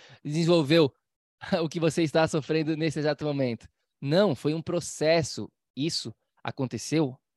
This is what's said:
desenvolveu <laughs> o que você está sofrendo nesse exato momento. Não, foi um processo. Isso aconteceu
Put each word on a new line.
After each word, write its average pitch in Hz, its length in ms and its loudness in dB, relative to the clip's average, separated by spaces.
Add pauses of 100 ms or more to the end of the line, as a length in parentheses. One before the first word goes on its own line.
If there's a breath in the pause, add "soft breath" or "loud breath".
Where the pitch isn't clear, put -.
(220 loud breath)
desenvolveu 160 720 4 (460)
<laughs> 170 220 -2
o 165 40 0
que 165 140 -8
você 170 220 0
está 160 260 2
sofrendo 156 480 -2
nesse 156 220 -2
exato 147 260 -2
momento. 135 420 -2 (320)
Não, 165 360 2
foi - 180 -2
um 160 80 -4
processo. 156 920 -2 (240)
Isso 139 400 -6 (300)
aconteceu 131 760 -4 (180)